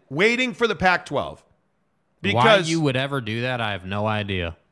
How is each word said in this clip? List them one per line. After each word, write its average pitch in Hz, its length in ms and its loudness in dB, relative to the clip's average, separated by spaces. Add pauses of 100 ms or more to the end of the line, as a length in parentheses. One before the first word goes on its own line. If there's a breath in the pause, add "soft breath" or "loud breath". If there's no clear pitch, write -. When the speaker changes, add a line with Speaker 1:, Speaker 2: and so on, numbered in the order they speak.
Speaker 1:
waiting 233 440 0
for 233 140 0
the 208 80 -2
Pac-twelve. 147 680 -2 (800)
Speaker 2:
Why 196 120 0
Speaker 1:
Because 202 360 6
Speaker 2:
you 165 120 0
would 135 160 2
ever 139 240 -2
do 110 200 -4
that, 123 200 -2
I 107 100 -2
have 95 140 -8
no 104 200 -4
idea. 98 520 -2 (140)